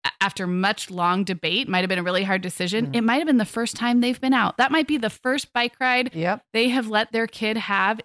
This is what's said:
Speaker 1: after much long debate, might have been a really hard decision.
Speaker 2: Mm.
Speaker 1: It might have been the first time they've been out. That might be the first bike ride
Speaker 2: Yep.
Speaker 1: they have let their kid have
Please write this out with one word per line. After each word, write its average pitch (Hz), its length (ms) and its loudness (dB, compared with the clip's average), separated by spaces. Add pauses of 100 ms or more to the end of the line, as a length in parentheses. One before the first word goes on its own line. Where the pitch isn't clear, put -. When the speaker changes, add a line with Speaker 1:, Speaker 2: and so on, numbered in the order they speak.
(200)
Speaker 1:
after 196 260 -2
much 185 440 -2
long 180 340 0
debate, 180 440 -2
might 185 120 0
have 185 80 0
been 185 100 0
a 180 40 -2
really 180 220 0
hard 190 180 0
decision. 185 460 -2
Speaker 2:
Mm. 139 80 -4
Speaker 1:
It 233 60 2
might 226 160 2
have 302 80 0
been 285 120 4
the 220 80 4
first 226 300 -4
time 240 240 2
they've 240 200 0
been 262 140 2
out. 233 240 2
That 262 140 4
might 311 140 2
be 302 120 0
the 226 100 -2
first - 460 -4
bike 240 260 -2
ride 254 340 0
Speaker 2:
Yep. 175 380 -2
Speaker 1:
they 226 180 2
have 240 180 0
let 214 240 0
their 226 140 0
kid 220 300 -4
have 202 480 0